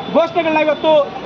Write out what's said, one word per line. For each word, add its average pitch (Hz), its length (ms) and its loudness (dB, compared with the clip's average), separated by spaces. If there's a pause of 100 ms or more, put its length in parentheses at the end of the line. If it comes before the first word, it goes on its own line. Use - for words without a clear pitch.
(140)
ಘೋಷಣೆಗಳನ್ನ 320 440 0
ಇವತ್ತು 302 500 2 (180)